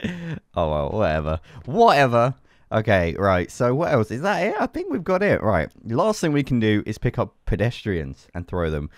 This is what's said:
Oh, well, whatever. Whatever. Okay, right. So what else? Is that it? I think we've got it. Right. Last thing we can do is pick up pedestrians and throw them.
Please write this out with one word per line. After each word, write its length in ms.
Oh, 140
well, 200
whatever. 500
Whatever. 680
Okay, 480
right. 320
So 240
what 180
else? 180
Is 120
that 240
it? 140
I 60
think 240
we've 140
got 180
it. 200
Right. 280
Last 360
thing 120
we 100
can 180
do 260
is 120
pick 200
up 160
pedestrians 880
and 120
throw 240
them. 280